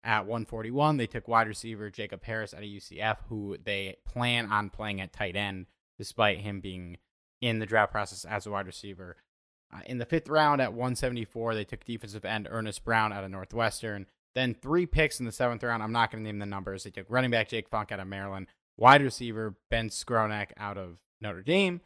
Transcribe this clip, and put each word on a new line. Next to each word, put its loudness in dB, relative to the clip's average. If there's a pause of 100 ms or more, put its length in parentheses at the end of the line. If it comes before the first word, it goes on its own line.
At 2
one -2
forty-one, 2
they 0
took -8
wide 6
receiver -8
Jacob -10
Harris -6
out -14
of -10
U -12
C -14
F, 0
who -6
they -2 (100)
plan 0
on 2
playing -6
at -8
tight -4
end, -4 (320)
despite 2
him -6
being -10 (420)
in 0
the -2
draft 4
process -4
as -6
a -10
wide -2
receiver. -14 (580)
Uh, -14
in -6
the -4
fifth 0
round 6
at 2
one -2
seventy-four, -2
they -2
took -12
defensive -10
end -4
Ernest -6
Brown 2
out -6
of -10
Northwestern. -2 (300)
Then 2
three 0
picks 2
in -4
the -6
seventh 0
round. -2
I'm -4
not 4
gonna -8
name -6
the -6
numbers. -6
They -12
took -12
running 2
back 2
Jake -6
Funk -4
out -6
of -8
Maryland, -8 (300)
wide 12
receiver -4 (120)
Ben 0
Skronek 0
out -8
of -12 (200)
Notre -8
Dame 2